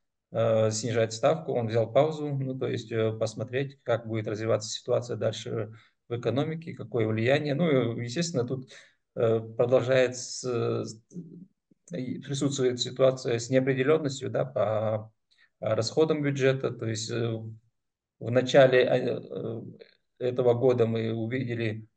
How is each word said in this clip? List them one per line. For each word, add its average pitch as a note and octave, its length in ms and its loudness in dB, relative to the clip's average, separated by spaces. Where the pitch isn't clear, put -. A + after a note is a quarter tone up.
э, A2+ 400 4
снижать A2+ 420 0
ставку, C#3+ 400 0
он A#2 140 0
взял A2 240 0
паузу, D3+ 440 2
ну, C3 240 -4
то B2 80 -2
есть, A#2+ 240 -6
э, A2 220 0
посмотреть, A#2 720 -6
как A2+ 220 -2
будет A2 220 -4
развиваться A2+ 420 -2
ситуация A#2+ 460 -2
дальше A2 580 -4
в A#2 100 -4
экономике, C#3 560 -2
какое A2+ 320 -2
влияние. C3+ 480 2
Ну, C3 440 2
и, A#2 60 -6
естественно, B2 400 -2
тут, C3+ 240 -6
э, A2+ 240 2
продолжает B2+ 600 4
с-, - 260 -10
с-, A2 160 -14
и C3 280 -6
присутствует C3+ 640 -2
ситуация C3 580 2
с A#2 100 -8
неопределённостью, C3 840 2
да, C3+ 140 0
по, A2 680 -2
э, A2 140 -2
расходам D3+ 480 0
бюджета. C3+ 480 0
То A2+ 160 -8
есть, A2 240 -6
э, A#2 220 -2
в A#2 120 -4
начале, B2+ 520 6
э, B2 380 0
э, A2+ 400 -8
этого B2 260 4
года B2 320 4
мы A2+ 260 -2
увидели A2+ 840 -4